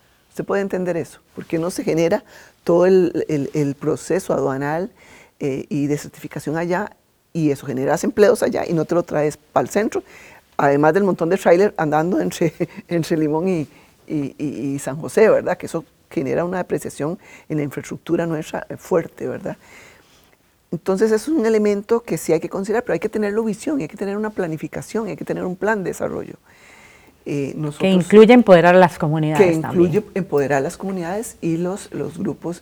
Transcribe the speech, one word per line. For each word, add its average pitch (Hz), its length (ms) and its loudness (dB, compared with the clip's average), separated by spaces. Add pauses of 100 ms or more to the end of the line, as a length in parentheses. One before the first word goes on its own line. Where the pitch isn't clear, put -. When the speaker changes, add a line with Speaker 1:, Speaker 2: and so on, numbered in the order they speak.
(280)
Speaker 1:
¿Usted - 160 -8
puede 208 180 -2
entender 180 340 -2
eso? - 240 -8 (140)
¿Por - 120 -14
qué 165 120 -4
no 165 120 -2
se 240 140 -8
genera 170 400 2 (400)
todo 175 220 4
el, 185 420 4
el, 143 260 -2
el 139 220 0
proceso 156 580 -2
aduanal, 143 560 -2 (480)
eh, 139 300 -4
y 147 180 -2
de 143 100 0
certificación 147 600 -10
allá? 180 340 -2 (420)
Y 156 180 2
eso 135 160 -2
generas 139 380 0
empleos 202 380 0
allá - 240 -4
y - 60 -6
no 160 120 -2
te 165 120 -4
lo 170 80 0
traes 151 320 -4
para - 260 -4
el 127 80 -6
centro, 220 320 -2 (540)
además 147 360 4
del 196 120 2
montón 170 260 0
de 165 60 2
tráiler 170 400 4
andando 160 440 0
entre, 175 320 -2 (180)
<laughs> - 180 -20
entre 170 280 0
Limón 156 320 0
y, 160 200 -2 (400)
y, 143 280 -4
y, 139 380 -4
y 139 60 -6
San 139 160 -6
José, 165 320 2
¿verdad? 135 280 2
Que - 100 -12
eso 165 180 -8 (260)
genera 147 340 -2
una 180 140 -4
depreciación 165 580 -6 (320)
en 156 100 -2
la 147 40 -2
infraestructura 160 640 -4
nuestra, 160 420 -6
eh, - 80 -10
fuerte, - 520 -2
¿verdad? - 280 -8 (1160)
Entonces, 190 400 0
es 220 160 0
un 294 180 0
elemento 214 540 2
que - 180 -4
sí - 140 -2
hay 160 80 2
que 170 80 -8
considerar, 208 340 -2
pero - 120 -4
hay 165 60 -2
que 214 80 -4
tenerlo 214 360 -2
visión, 269 360 -4
hay 160 80 -4
que - 80 -16
tener 196 200 -6
una 214 140 -4
planificación, 170 760 -6
hay 175 100 -8
que - 80 -12
tener 170 200 -6
un 180 100 -6
plan 196 300 -2
de 165 60 -4
desarrollo. - 440 -8 (920)
Eh, 143 300 -4
nosotros 151 240 -8
Speaker 2:
Que 190 100 2
incluye 208 440 8
empoderar 180 400 8
a 185 40 10
las 175 200 6
comunidades 156 480 2
Speaker 1:
Que 170 80 4
incluye 160 480 2
Speaker 2:
también. - 120 -18
Speaker 1:
empoderar 143 440 0
a - 20 2
las 156 160 -4
comunidades 190 640 -6
y 165 160 -2
los, 180 340 -6
los 147 280 -8
grupos - 440 -6